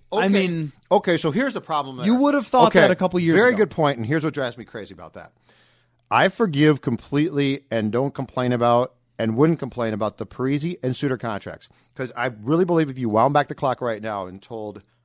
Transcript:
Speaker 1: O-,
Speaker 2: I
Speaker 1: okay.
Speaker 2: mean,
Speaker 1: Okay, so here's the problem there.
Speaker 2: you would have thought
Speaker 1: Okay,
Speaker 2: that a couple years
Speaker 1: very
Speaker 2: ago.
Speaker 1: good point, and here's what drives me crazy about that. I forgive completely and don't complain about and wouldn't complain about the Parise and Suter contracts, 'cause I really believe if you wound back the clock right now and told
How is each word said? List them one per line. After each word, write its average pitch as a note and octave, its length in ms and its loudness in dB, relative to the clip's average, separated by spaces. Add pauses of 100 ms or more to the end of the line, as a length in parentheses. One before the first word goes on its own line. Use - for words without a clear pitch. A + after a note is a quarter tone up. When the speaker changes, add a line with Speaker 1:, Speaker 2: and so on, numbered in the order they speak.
(120)
Speaker 1:
O-, G3 80 -2
Speaker 2:
I F#3 60 2
Speaker 1:
okay. G3 80 2
Speaker 2:
mean, E3+ 380 0 (200)
Speaker 1:
Okay, F#3 260 2
so D#3 140 -2
here's A#3 220 -2
the G#3 80 -8
problem C#3 360 -6
there. D3+ 80 -6
Speaker 2:
you A3 100 4
would C#4+ 180 2
have C4+ 140 -2
thought A#3+ 200 4
Speaker 1:
Okay, G3 140 4
Speaker 2:
that D3 100 6
a F#3 40 0
couple F3+ 240 -2
years E3 160 2
Speaker 1:
very A3+ 140 6
Speaker 2:
ago. G#3+ 100 2
Speaker 1:
good G3+ 120 2
point, C#3+ 260 0
and A#2 80 -6
here's C#3+ 180 -2
what D#3 100 -4
drives B2 240 -6
me A2+ 80 -16
crazy G2 280 -14
about E2 200 -20
that. E2 180 -20 (800)
I B2+ 180 4
forgive D3+ 520 2
completely C#3+ 800 -2 (100)
and A2 200 0
don't B2+ 220 -2
complain B2+ 380 -4
about A#2+ 420 2 (240)
and A2+ 200 -2
wouldn't D#3+ 220 4
complain A#2 340 -4
about G#2 240 -4
the - 80 -10
Parise C#3+ 580 -4
and C3 120 -2
Suter C3 220 -2
contracts, G2 520 -10 (260)
'cause B2+ 200 -10
I B2 160 -4 (120)
really E3 220 2
believe E3 240 2
if C3 100 -10
you A#2+ 100 -4
wound A2+ 240 4
back C#3+ 140 2
the D3 80 -10
clock C3 260 -4
right A2+ 200 -4
now G#2 260 -6
and F#2 140 -16
told G#2+ 400 -12 (240)